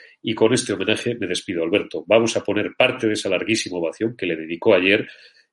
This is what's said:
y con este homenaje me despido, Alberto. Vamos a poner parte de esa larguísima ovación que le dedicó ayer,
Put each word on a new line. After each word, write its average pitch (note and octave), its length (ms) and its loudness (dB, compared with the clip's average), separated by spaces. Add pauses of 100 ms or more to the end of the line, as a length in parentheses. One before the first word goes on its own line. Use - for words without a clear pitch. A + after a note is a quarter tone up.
(220)
y A#2 120 -4
con A#2 200 4
este - 180 0
homenaje G#2+ 440 -2
me G2+ 120 -6
despido, F2 360 -4
Alberto. E2 440 -2
Vamos A2+ 300 4
a - 80 -6
poner G#2 320 -2
parte B2+ 300 0
de G#2+ 40 0
esa G#2 160 -4
larguísima F2 500 -2
ovación E2+ 380 -4
que - 100 -8
le E2 120 -2
dedicó E2+ 360 0
ayer, G2 320 4 (460)